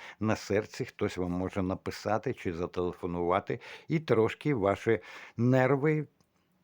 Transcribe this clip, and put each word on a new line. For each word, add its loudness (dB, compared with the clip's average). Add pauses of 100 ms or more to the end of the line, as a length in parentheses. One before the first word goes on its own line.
(200)
на 2
серці. -2
Хтось -4
вам -2
може -2
написати -2
чи -4
зателефонувати, -2 (280)
і 0
трошки 2
ваші 2 (360)
нерви 4 (580)